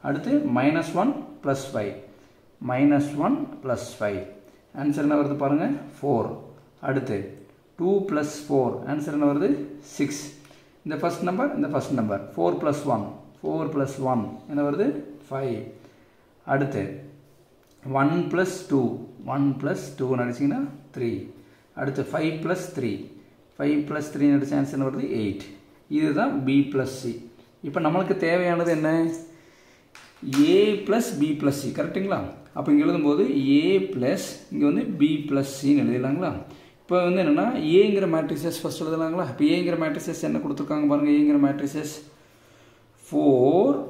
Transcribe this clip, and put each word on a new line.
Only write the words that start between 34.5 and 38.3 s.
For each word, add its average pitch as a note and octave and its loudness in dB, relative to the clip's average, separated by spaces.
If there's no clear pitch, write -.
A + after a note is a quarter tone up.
இங்க D3 0
வந்து G#3 2
B D3 6
plus C#3 0
C-ன்னு C#3 4
எழுதிடலாங்களா? C3+ 0
இப்போ F3 0
வந்து F#3 2
என்னன்னா, D#3+ 2
ஏங்கிற G3 4
மேட்ரிசஸ் D#3 -4